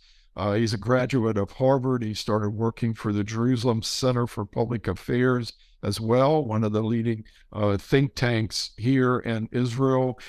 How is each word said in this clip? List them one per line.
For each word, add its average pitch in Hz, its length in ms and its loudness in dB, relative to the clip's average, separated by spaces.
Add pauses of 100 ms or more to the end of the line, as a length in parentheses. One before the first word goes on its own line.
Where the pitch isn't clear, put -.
(360)
Uh, 101 160 -2
he's 113 220 2
a 104 40 -4
graduate 117 580 2
of 98 160 -2
Harvard. 131 500 2
He 107 120 -4
started 107 360 0
working 113 440 -2
for 110 180 -2
the 104 120 0
Jerusalem 113 580 0
Center 123 440 0
for 107 180 -6
Public 117 420 -4
Affairs 123 680 0 (300)
as 104 160 -2
well, 135 460 2
one 110 180 -2
of 107 100 0
the 107 100 0
leading, 113 420 -2 (300)
uh, 104 240 2
think 139 360 2
tanks 117 640 -2
here 127 420 2
in 110 320 -4
Israel. 127 800 0